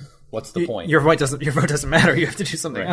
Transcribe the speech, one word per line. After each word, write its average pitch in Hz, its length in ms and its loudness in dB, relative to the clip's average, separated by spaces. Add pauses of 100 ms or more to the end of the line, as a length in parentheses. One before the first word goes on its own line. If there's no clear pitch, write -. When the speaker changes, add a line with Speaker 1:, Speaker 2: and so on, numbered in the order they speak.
(300)
Speaker 1:
what's - 240 -10
the 175 80 -2
Speaker 2:
Y-, 175 40 0
Speaker 1:
point? 107 240 -6
Speaker 2:
your 151 120 4
vote 156 180 4
doesn't, 139 220 -2
your 147 100 -2
vote 135 160 0
doesn't 143 220 -2
matter. 160 260 4
You 165 100 2
have - 120 -6
to 190 80 -4
do - 100 -4
something 156 260 -6
Speaker 1:
Right. 180 120 -4